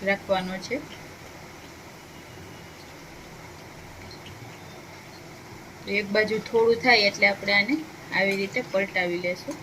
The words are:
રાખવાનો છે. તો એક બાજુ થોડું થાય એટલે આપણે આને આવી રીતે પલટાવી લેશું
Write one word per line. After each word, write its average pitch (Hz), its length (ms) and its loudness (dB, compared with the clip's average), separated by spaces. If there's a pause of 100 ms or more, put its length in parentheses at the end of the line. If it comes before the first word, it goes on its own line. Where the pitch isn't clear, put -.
રાખવાનો 185 480 0 (100)
છે. 240 100 -2 (4000)
તો 196 60 -6 (100)
એક 196 160 -2
બાજુ 214 320 4
થોડું 233 380 6
થાય 226 240 10
એટલે 196 200 4
આપણે 202 280 0
આને 233 180 4 (400)
આવી 196 240 4
રીતે 196 200 0 (120)
પલટાવી 185 540 2
લેશું 180 360 -4